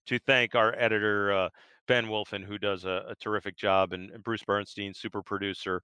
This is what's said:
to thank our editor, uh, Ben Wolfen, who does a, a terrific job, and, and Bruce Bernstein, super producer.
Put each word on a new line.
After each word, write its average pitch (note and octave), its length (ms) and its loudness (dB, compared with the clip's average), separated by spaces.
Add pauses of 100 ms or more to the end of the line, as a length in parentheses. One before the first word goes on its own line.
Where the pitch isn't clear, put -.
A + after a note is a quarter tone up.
to B2 120 -2
thank B2 360 4
our A2+ 220 6
editor, G#2 560 2
uh, F#2 160 2 (380)
Ben B2 180 2
Wolfen, G#2+ 380 -6
who G#2 140 -8
does F#2+ 280 -2
a, F#2+ 240 -2
a G#2+ 60 -10
terrific G#2 420 -6
job, F#2+ 340 4
and, F2+ 200 -8
and A2 120 -18
Bruce A2+ 200 -4
Bernstein, G2+ 500 -4
super G#2 280 -8
producer. F#2+ 640 -6